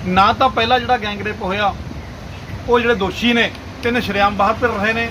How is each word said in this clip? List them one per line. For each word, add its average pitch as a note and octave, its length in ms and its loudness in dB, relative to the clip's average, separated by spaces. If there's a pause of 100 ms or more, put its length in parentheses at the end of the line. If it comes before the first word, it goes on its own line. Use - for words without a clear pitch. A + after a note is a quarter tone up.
ਨਾ F#3+ 280 4
ਤਾਂ B3+ 160 2
ਪਹਿਲਾਂ A#3+ 320 2
ਜਿਹੜਾ A#3+ 160 2
ਗੈਂਗਰੇਪ G#3 460 -6
ਹੋਇਆ G3 320 0 (920)
ਉਹ A#3+ 120 6
ਜਿਹੜੇ A#3+ 140 2
ਦੋਸ਼ੀ G3 380 0
ਨੇ A#3 180 2 (320)
ਤਿੰਨ A#3+ 180 0
ਸ਼ਰੇਆਮ G3+ 360 2
ਬਾਹਰ G#3 180 2
ਫਿਰ B3 140 0
ਰਹੇ G#3+ 240 0
ਨੇ। A#3 180 -2